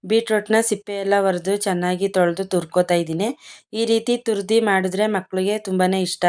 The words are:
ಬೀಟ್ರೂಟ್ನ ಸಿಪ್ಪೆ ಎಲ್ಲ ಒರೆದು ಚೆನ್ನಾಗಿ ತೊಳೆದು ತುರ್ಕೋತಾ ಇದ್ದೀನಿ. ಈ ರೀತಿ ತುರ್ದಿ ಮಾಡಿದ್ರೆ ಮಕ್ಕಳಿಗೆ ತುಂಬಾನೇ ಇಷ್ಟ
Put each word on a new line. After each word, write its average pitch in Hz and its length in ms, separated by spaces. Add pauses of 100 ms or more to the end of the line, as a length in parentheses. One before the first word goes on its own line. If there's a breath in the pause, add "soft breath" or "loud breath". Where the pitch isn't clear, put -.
ಬೀಟ್ರೂಟ್ನ 220 580
ಸಿಪ್ಪೆ 202 380
ಎಲ್ಲ 196 200
ಒರೆದು 185 380
ಚೆನ್ನಾಗಿ 180 520
ತೊಳೆದು 185 360
ತುರ್ಕೋತಾ 175 500
ಇದ್ದೀನಿ. 170 340 (440 loud breath)
ಈ 220 120
ರೀತಿ 226 320
ತುರ್ದಿ 214 440
ಮಾಡಿದ್ರೆ 190 460
ಮಕ್ಕಳಿಗೆ 190 520
ತುಂಬಾನೇ 185 420
ಇಷ್ಟ - 280